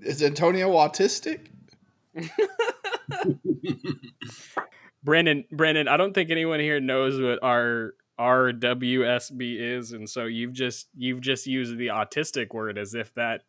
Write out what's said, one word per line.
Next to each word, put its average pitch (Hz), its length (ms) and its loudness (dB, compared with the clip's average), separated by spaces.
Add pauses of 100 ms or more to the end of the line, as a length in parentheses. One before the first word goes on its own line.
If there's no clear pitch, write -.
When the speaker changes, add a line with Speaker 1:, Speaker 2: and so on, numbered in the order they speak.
Speaker 1:
Is 156 220 -2
Antonio 170 520 2
autistic? 190 760 2 (680)
<laughs> 165 60 -8 (2750)
Speaker 2:
Brandon, 151 480 4
Brandon, 156 380 2
I - 80 6
don't 190 180 2
think 175 160 0
anyone 160 300 0
here 151 180 0
knows 131 420 0
what 120 220 2
our 120 520 2 (220)
R 127 360 4
W 123 520 2
S 120 240 0
B 123 300 -6
is, 120 320 -4
and 107 180 -10
so 120 180 -6
you've 117 260 -4
just, 127 340 -4 (100)
you've 127 240 -2
just 131 280 -2
used 123 280 -2
the 120 120 -4
autistic 110 680 -2
word 107 240 -6
as 104 160 -8
if 113 200 -8
that 117 340 -4